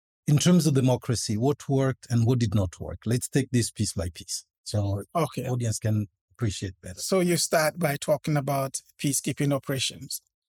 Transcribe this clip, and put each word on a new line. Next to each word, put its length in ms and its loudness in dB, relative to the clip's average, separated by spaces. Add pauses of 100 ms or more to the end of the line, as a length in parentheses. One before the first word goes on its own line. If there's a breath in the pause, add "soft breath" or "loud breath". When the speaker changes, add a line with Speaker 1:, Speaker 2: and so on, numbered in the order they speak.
(280)
Speaker 1:
in 100 6
terms 300 6
of 60 4
democracy, 640 2
what 300 0
worked 420 0
and 160 4
what 140 4
did 160 0
not 240 0
work? 260 -10
Let's 220 0
take 240 0
this 200 2
piece 220 -4
by 200 -4
piece 320 -10 (180)
so 400 -2 (120)
Speaker 2:
Okay. 320 -2
Speaker 1:
audience 320 -2
can 280 0 (240)
appreciate 500 -4
better. 180 -14
Speaker 2:
So 200 0
you 180 2
start 400 0
by 200 0
talking 400 0
about 440 -2 (200)
peacekeeping 520 0
operations. 680 -6 (280)